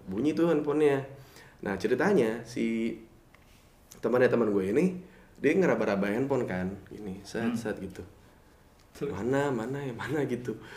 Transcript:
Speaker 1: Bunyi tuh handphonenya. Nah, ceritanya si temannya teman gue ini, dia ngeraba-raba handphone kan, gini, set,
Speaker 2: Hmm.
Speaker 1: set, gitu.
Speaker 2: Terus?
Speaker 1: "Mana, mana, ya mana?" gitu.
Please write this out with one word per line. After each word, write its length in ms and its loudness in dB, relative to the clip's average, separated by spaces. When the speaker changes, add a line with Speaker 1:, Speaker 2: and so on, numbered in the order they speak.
Speaker 1:
Bunyi 280 -2
tuh 160 2
handphonenya. 560 2
Nah, 160 -4
ceritanya 640 2
si 520 -2
temannya 280 4
teman 220 4
gue 160 2
ini, 300 2
dia 160 2
ngeraba-raba 560 2
handphone 360 0
kan, 260 -2
gini, 340 -12
set, 240 -8
Speaker 2:
Hmm. 120 0
Speaker 1:
set, 220 -4
gitu. 240 -12
Speaker 2:
Terus? 200 -6
Speaker 1:
"Mana, 380 0
mana, 300 -4
ya 120 -6
mana?" 320 -4
gitu. 300 -4